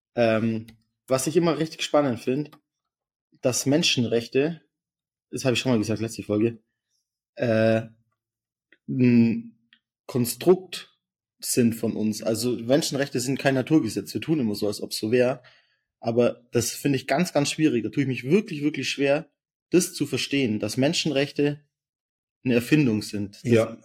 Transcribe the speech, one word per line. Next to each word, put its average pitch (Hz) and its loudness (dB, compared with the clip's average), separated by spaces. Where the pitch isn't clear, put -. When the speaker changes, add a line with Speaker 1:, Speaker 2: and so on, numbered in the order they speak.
Speaker 1:
Ähm, 113 0
was 131 0
ich 151 -2
immer 165 2
richtig 160 -6
spannend 139 0
find, 143 -4
dass - -2
Menschenrechte, 135 0
das - -10
hab 131 2
ich 113 0
schon 131 0
mal 120 4
gesagt, 104 -2
letzte 110 -6
Folge, 110 0
äh, 113 2
ein 120 2
Konstrukt - 0
sind 117 2
von 110 -4
uns. 107 -4
Also 113 -2
Menschenrechte 135 -2
sind 127 -2
kein 135 0
Naturgesetz. 123 0
Wir 113 -6
tun 156 -2
immer 104 -2
so, 104 -4
als 104 -4
ob's - -10
so 110 -2
wär. 127 0
Aber 117 0
das 117 0
find 143 -2
ich 131 -4
ganz, 165 0
ganz 143 0
schwierig. 123 2
Da 107 -6
tue 143 -2
ich 127 0
mich 117 -4
wirklich, 160 0
wirklich 139 -4
schwer, 143 0
das 180 2
zu 151 -4
verstehen, 127 -2
dass 107 -4
Menschenrechte 143 0
eine 127 0
Erfindung 120 2
sind. 101 -8
Dass, - -8
Speaker 2:
Ja. 113 4